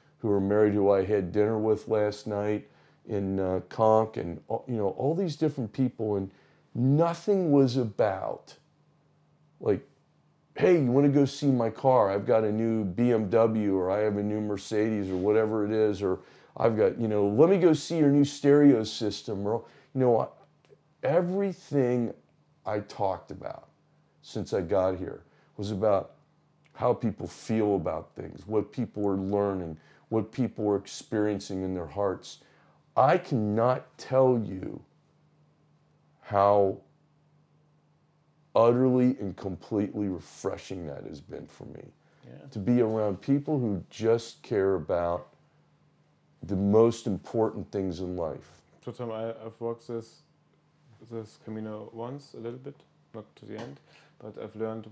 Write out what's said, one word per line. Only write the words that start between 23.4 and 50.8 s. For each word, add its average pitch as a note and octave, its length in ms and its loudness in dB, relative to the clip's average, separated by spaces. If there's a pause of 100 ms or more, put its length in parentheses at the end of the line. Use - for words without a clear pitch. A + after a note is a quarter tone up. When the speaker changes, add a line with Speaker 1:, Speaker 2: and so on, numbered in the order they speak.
Speaker 1:
since - 320 -8
I G2+ 80 0
got F#2 380 0
here - 220 -10 (360)
was G2+ 140 -6
about G2+ 400 0 (640)
how - 180 0
people F#2 340 -4
feel G#2+ 480 0
about E2+ 400 -6
things, - 320 -14
what G#2 240 -4
people G#2+ 360 -6
are G2 100 0
learning, F#2+ 600 -2 (320)
what A2 220 -2
people A2+ 380 -4
are G2+ 60 4
experiencing G2+ 880 -4
in F#2 100 -4
their F2 140 -6
hearts. G2 520 -6 (560)
I C#3+ 220 4
cannot A#2 800 -2
tell C3 420 2
you G2 420 -8 (1400)
how G2+ 560 2 (1800)
utterly B2+ 640 4
and G2 160 -6
completely G2+ 720 -4
refreshing F#2+ 800 -8
that C#2 160 -12
has C#2+ 160 -14
been C#2 280 -16
for - 180 -20
me. - 180 -18 (420)
Speaker 2:
Yeah. - 260 -20
Speaker 1:
To A2+ 80 -10
be A#2+ 220 2
around A2 400 0
people C#3+ 380 0
who G2+ 300 -2
just A2+ 520 -2
care G2 340 0
about F2 520 -2 (1160)
the G2+ 120 -4
most A2 520 2
important A2 640 -4
things F#2+ 280 -6
in F#2 160 -8
life. D#2+ 460 -10 (240)
Speaker 2:
So, B2 60 -10
Tom, A#2 200 -10
I, A2 180 -8
I've A2+ 300 -14
walked A#2 280 -8
this, A#2 340 -12 (880)